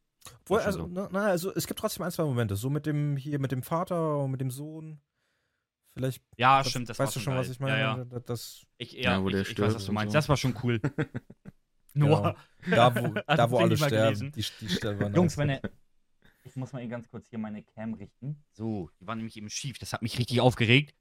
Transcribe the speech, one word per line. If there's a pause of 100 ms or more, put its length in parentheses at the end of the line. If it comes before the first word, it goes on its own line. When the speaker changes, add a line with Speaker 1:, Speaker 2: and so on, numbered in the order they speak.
(400)
Speaker 1:
Obwohl,
Speaker 2:
Ist
schon
Speaker 1:
also,
Speaker 2:
so.
Speaker 1:
na,
na,
also
es
gibt
trotzdem
ein,
zwei
Momente.
So
mit
dem,
hier
mit
dem
Vater
und
mit
dem
Sohn. (920)
Vielleicht (160)
Speaker 2:
Ja,
Speaker 1:
das,
Speaker 2:
stimmt,
das
Speaker 1:
weißt
Speaker 2:
war
Speaker 1:
du
Speaker 2:
schon (100)
Speaker 1:
schon,
was
Speaker 2:
geil.
Speaker 1:
ich
meine?
Speaker 2:
Ja,
ja.
Speaker 1:
Da-,
das (120)
Speaker 2:
Ich,
ja,
Speaker 3:
Ja,
wo
Speaker 2:
ich,
Speaker 3:
der
Speaker 2:
ich
weiß,
Speaker 3:
stirbt
Speaker 2:
was
du
Speaker 3:
und
Speaker 2:
meinst.
Speaker 3:
so.
Speaker 2:
Das
war
schon
cool. (560)
Speaker 1:
<laughs>
Speaker 2:
Noah. (260)
Speaker 1:
Genau.
Da,
wo,
Speaker 2:
<laughs>
Hast
Speaker 1:
da,
Speaker 2:
du
Speaker 1:
wo
Speaker 2:
den
Speaker 1:
alle
Speaker 2:
nicht
mal
Speaker 1:
sterben, (120)
Speaker 2:
gelesen? (280)
Speaker 1:
die,
die
Stelle
war
Speaker 2:
Jungs,
Speaker 1:
nice.
Speaker 2:
meine, (840)
ich
muss
mal
eben
ganz
kurz
hier
meine
Cam
richten. (100)
So, (100)
die
war
nämlich
eben
schief.
Das
hat
mich
richtig
aufgeregt.